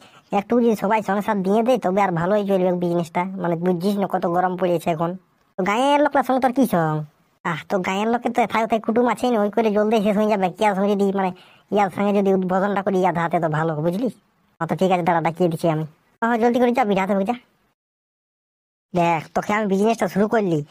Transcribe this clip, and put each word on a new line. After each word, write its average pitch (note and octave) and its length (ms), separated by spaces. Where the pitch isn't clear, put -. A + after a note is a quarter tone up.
একটু G#3 280
যদি A#3 160
সবাই G#3+ 260
সংসার G3+ 400
দিয়ে G3+ 200
দেয়, A#3+ 160
তবে F#3 240
আর G3 100
ভালোই F#3+ 340
চলবে F#3 260
বিজনেসটা। F3 520
মানে, F#3 320
বুঝছিস F3+ 420
না G3 120
কত F#3+ 160
গরম F3+ 300
পড়েছে F3 340
এখন। E3+ 260
তো F#3+ 80
গাঁয়ের C4 380
লোকটার C#4+ 200
সঙ্গে C4 180
তোর B3 120
কি B3+ 140
সঙ্গ? D#3 380
আহ, E3 240
তো G#3 100
গাঁয়ের F#3+ 300
লোকে A#3 200
তো A#3+ 140
এথায় A3 220
ওথায় A3 160
কুটুম A#3+ 280
আছেই A#3 220
না, A#3 100
ওই G3+ 100
করে A3+ 200
জলদি G#3+ 320
শেষ G3+ 140
হয়ে G#3+ 120
যাবে। F#3+ 220
কি G#3+ 140
আর G#3 100
সঙ্গে G3+ 200
যদি, G3 180
মানে, F#3+ 200
ইয়ার G3+ 180
সঙ্গে G3+ 300
যদি G3 140
উদ্বোধনটা F#3+ 480
করি G3 160
ইয়ার F3+ 200
হাতে, E3+ 220
তো E3 80
ভালো, D#3 280
বুঝলি? F3 300
হ্যাঁ, - 600
তো E3 100
ঠিক F#3+ 160
আছে, F3+ 100
দাঁড়া, E3+ 180
ডাকিয়ে E3+ 280
দিচ্ছি E3 200
আমি। D#3 180
হ্যাঁ, A#3 160
জলদি A#3+ 200
করে A#3+ 140
যা, A#3+ 120
বিরাতে G3 300
হয়ে G3 100
যা। A#3 100
দেখ, E3+ 400
তোকে F#3+ 180
আমি G#3+ 140
বিজনেসটা G#3 420
শুরু G3 200
করলি, F#3+ 420